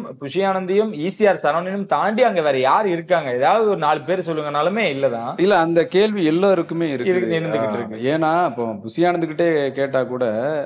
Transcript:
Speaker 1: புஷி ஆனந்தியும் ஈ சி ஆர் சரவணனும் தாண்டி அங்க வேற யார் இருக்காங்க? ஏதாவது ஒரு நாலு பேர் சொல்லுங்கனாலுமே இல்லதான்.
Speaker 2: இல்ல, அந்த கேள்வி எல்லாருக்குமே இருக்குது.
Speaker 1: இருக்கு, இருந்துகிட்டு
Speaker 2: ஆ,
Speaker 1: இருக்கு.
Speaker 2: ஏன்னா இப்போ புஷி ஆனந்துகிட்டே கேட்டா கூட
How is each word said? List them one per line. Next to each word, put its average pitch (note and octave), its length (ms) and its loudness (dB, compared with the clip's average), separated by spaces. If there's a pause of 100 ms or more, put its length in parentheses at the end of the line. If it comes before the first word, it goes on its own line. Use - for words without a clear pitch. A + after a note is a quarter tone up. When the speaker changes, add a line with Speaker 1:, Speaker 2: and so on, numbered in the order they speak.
(160)
Speaker 1:
புஷி C#3+ 260 -4
ஆனந்தியும் G3 520 0
ஈ D#3+ 160 -6
சி G3 160 -2
ஆர் F3+ 160 4
சரவணனும் F3+ 440 -2
தாண்டி F#3+ 380 0
அங்க G3 180 2
வேற C#3+ 160 2
யார் D3 300 2
இருக்காங்க? E3 460 0
ஏதாவது E3 360 2
ஒரு F#3+ 100 0
நாலு D#3 220 2
பேர் F3 200 -2
சொல்லுங்கனாலுமே D#3 680 -2
இல்லதான். C3 480 -2
Speaker 2:
இல்ல, G3 220 4
அந்த E3 260 4
கேள்வி G#3 400 2
எல்லாருக்குமே E3+ 600 2
இருக்குது. D3 260 0
Speaker 1:
இருக்கு, F3 220 0
இருந்துகிட்டு A2+ 360 -2
Speaker 2:
ஆ, G#2+ 40 -2
Speaker 1:
இருக்கு. A2 300 -6
Speaker 2:
ஏன்னா D#3 260 2 (140)
இப்போ A#2+ 200 -4 (100)
புஷி A2+ 280 -4
ஆனந்துகிட்டே E3+ 440 0 (240)
கேட்டா C3+ 320 0
கூட B2 200 -4 (420)